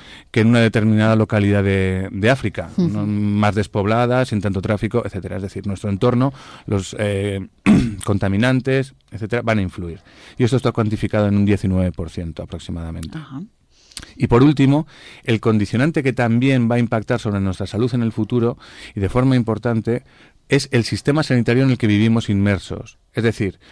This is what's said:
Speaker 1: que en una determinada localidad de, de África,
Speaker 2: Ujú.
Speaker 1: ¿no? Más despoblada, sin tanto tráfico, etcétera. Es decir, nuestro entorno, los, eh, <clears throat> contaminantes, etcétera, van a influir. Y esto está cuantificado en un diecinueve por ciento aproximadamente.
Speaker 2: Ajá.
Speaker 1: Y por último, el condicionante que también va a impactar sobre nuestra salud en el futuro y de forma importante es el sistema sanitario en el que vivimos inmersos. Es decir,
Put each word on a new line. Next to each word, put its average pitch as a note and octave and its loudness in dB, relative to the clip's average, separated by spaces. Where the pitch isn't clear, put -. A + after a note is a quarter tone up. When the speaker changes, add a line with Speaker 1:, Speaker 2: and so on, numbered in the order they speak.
Speaker 1:
que A2 2
en A2 6
una A#2+ 6
determinada A2 4
localidad G2+ 2
de, F#2+ 0
de G2+ 0
África, A2 -2
Speaker 2:
Ujú. F3 2
Speaker 1:
¿no? G#2 -4
Más G#2 0
despoblada, A#2 0
sin G#2 -2
tanto G2 -2
tráfico, G#2+ -2
etcétera. F#2+ -8
Es F#2+ -8
decir, F#2+ -10
nuestro G2+ -6
entorno, B2 2
los, G2 -4
eh, G2+ -4
<clears throat> B2+ 2
contaminantes, B2 0
etcétera, A2+ -6
van A2 0
a - 0
influir. F2 -6
Y B2+ 0
esto B2 4
está A#2+ 0
cuantificado G#2+ 0
en G2+ 2
un G2+ 4
diecinueve F#2 2
por E2 -8
ciento E2 -10
aproximadamente. E2+ -10
Speaker 2:
Ajá. C#3 -14
Speaker 1:
Y B2+ -4
por A#2+ 4
último, C#3 2
el A2+ 0
condicionante A#2 0
que B2+ 0
también A#2+ 2
va A#2+ 2
a A#2+ 2
impactar A#2 -2
sobre G2+ -2
nuestra F#2+ -4
salud A#2 -2
en B2 0
el A2+ -2
futuro A#2 -2
y G#2 -6
de F#2 0
forma B2+ 2
importante A2+ -2
es C#3 0
el A#2 2
sistema D3 -2
sanitario B2 2
en C3+ 4
el A#2+ 2
que - -2
vivimos A2 2
inmersos. G2+ -2
Es A2 -4
decir, G#2+ -2